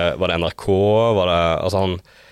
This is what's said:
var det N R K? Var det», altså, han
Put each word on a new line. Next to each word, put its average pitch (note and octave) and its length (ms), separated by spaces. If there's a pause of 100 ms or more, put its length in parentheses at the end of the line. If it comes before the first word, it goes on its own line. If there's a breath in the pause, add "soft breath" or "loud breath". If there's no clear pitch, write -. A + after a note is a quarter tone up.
(220)
var F2+ 80
det E2+ 80
N E2 140
R - 20
K? G2 240 (400)
Var F2+ 160
det», E2+ 80 (240)
altså, F#2+ 160
han F#2 160 (340 soft breath)